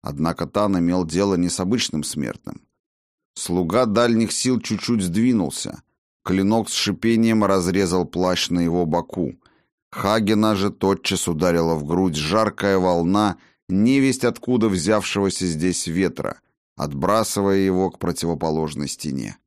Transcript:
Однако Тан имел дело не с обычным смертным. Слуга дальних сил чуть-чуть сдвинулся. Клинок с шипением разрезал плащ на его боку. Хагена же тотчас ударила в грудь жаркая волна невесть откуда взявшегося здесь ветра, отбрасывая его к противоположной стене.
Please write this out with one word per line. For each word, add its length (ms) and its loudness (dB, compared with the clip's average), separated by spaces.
Однако 460 -4
Тан 320 0
имел 260 0
дело 300 0
не 140 0
с 100 -6
обычным 440 -2
смертным. 580 -8
Слуга 500 0
дальних 460 2
сил 280 0
чуть-чуть 440 -2
сдвинулся. 800 -2
Клинок 440 0
с 60 -8
шипением 720 2
разрезал 640 2
плащ 440 0
на 100 0
его 280 0
боку. 480 -4
Хагена 640 2
же 160 0
тотчас 560 0
ударила 480 2
в 100 -6
грудь 300 0
жаркая 640 0
волна 580 2
невесть 560 2
откуда 420 0
взявшегося 800 0
здесь 400 -2
ветра, 540 -2
отбрасывая 760 0
его 340 2
к 80 -20
противоположной 880 -2
стене. 600 -8